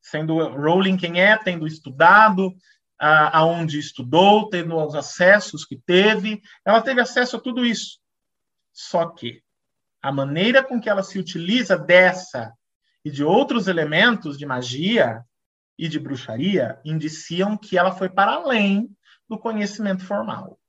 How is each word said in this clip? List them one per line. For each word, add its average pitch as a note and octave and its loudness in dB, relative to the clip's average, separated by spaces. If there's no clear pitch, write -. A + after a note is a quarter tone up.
sendo D#3+ -4
Rowling E3 0
quem F3 -4
é, G#3 6
tendo F3 -6
estudado, F#3 4
a, D#3 4
aonde D#3+ 0
estudou, F3+ 4
tendo E3 -4
os D3+ -4
acessos F3+ 2
que B2+ -14
teve, G#3 0
ela G#3+ 4
teve B3 0
acesso B3 -2
a - -10
tudo B3 -4
isso. - -4
Só - -4
que - -14
a C#3 -4
maneira E3 0
com B3+ -6
que - -8
ela G3 -2
se F#3+ -10
utiliza F3+ -2
dessa F3 2
e D3 -10
de C3+ -6
outros A3 0
elementos D#3+ 0
de C#3+ -12
magia B2+ -2
e E3 -8
de D#3 -6
bruxaria C3+ -4
indiciam E3 -6
que - -8
ela F3+ 2
foi F#3 -6
para G3+ 0
além A3+ -2
do A3 -12
conhecimento G#3 -6
formal G3 -10